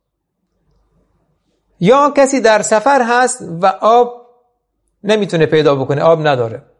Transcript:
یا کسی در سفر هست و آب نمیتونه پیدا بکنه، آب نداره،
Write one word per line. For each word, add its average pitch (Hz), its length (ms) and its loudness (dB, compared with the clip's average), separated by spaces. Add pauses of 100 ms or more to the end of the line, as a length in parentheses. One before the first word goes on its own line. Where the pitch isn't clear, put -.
(1800)
یا 277 360 2
کسی 269 240 0
در 214 220 2
سفر 247 400 0
هست 240 420 -2 (180)
و 190 40 0 (140)
آب 240 460 0 (800)
نمیتونه 190 420 0
پیدا 151 280 2
بکنه، 135 280 -4
آب 165 240 2
نداره، 123 360 -4 (180)